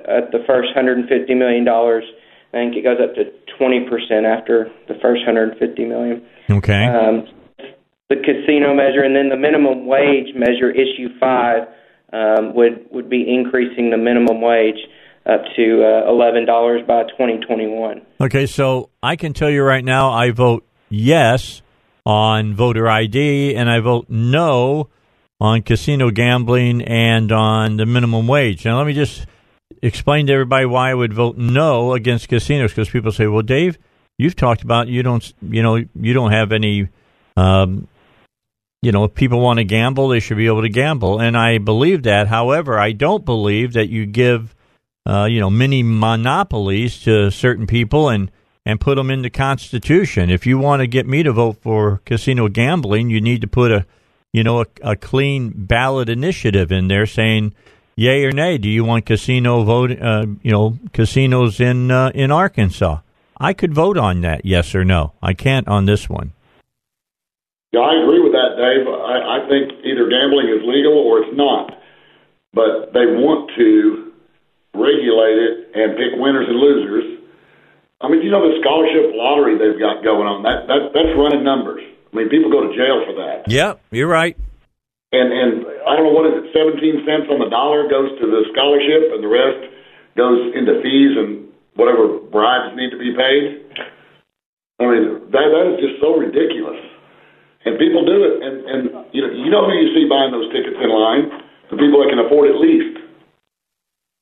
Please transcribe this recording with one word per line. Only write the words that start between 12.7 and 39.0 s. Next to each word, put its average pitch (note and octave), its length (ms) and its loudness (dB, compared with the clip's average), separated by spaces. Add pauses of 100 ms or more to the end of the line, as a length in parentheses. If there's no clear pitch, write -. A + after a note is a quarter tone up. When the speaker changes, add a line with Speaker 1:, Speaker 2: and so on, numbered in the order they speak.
Speaker 1:
would B2 180 -10
be B2 240 -2
increasing B2 580 0
the A2+ 60 0
minimum A#2 440 2
wage A2+ 380 2 (480)
up - 160 0 (120)
to, A2+ 300 2
uh, A2 260 2
eleven A#2 340 2
dollars A#2 440 0
by A#2 160 2 (120)
twenty A#2 220 -2
twenty-one. A2 640 -6 (180)
Speaker 2:
Okay, C3+ 260 0
so C3 440 -2 (120)
I C#3 120 -2
can D#3 180 -8
tell D3+ 180 -2
you C#3+ 120 0
right C3 220 2
now, C3 260 0
I A#2+ 220 0
vote A#2+ 340 0 (220)
yes B2 720 2 (420)
on G#2+ 500 0
voter A2+ 340 0
I A2 180 2
D, C#3 480 -2
and A#2+ 160 -2
I A#2 80 2
vote A#2+ 300 0
no C3+ 800 0 (520)
on G#2+ 220 2
casino B2+ 480 0
gambling A#2+ 720 0
and A#2 480 0
on A2 460 0
the A2 100 -2
minimum A#2 400 0
wage. B2+ 380 0
Now, A#2 140 0
let D3 80 -2
me D3 60 -4
just C#3 340 -4 (560)
explain D3 440 0
to C#3 60 2
everybody C3 340 0
why B2+ 240 0
I B2+ 40 -2
would A#2+ 180 -2
vote A#2+ 260 -2
no B2 540 2
against A#2+ 360 -2
casinos, B2 460 0
'cause G#2+ 160 -4
people A2+ 220 -2
say, A2 140 0
"Well, G#2+ 160 0
Dave, D3 360 -2 (400)
you've D#3+ 180 -2
talked A#2 260 0
about A#2 260 -2
you B2 140 -2
don't, A#2+ 300 -4 (160)
you A2+ 140 -2
know, A2+ 140 2 (220)
you A2+ 140 -2
don't A#2+ 200 2
have A2 200 0
any, G#2 360 -2 (480)
um, F#2+ 500 2 (960)
you A#2 100 0
know, G2+ 120 2